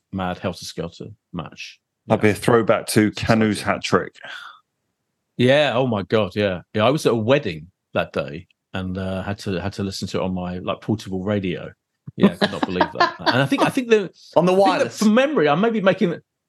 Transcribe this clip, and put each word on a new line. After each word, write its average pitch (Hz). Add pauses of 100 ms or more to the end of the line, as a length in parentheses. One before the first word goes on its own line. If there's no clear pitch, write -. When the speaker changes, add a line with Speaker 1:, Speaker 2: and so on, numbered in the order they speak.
(120)
Speaker 1:
mad 92
helter-skelter - (220)
match. - (280)
Speaker 2:
That'd 107
Speaker 1:
Yeah. 107
Speaker 2:
be 95
a -
throwback 104
to 107
Speaker 1:
Exciting. 113
Speaker 2:
Kanu's 107
hat-trick. - (1200)
Speaker 1:
Yeah. 135
Oh 131
my 117
God. 101
Yeah. 98 (120)
Yeah. 107
I 123
was 156
at 190
a 117
wedding 107 (260)
that 87
day 78 (260)
and, 92
uh, 95
had 101
to, 95
had 101
to 101
listen 98
to -
it -
on 92
my, 90
like, -
portable 98
radio. 98 (440)
Yeah, 196
I 175
could 202
not -
believe 180
that. 349
Speaker 3:
<laughs> -
Speaker 1:
And - (140)
I -
think, 277
I 311
think 247
the 214 (240)
Speaker 3:
On 170
the 185
Speaker 1:
I -
think 196
that 180
Speaker 3:
wireless. 120
Speaker 1:
from 208
memory, 254
I 143
may 202
be 220
making, 175 (300)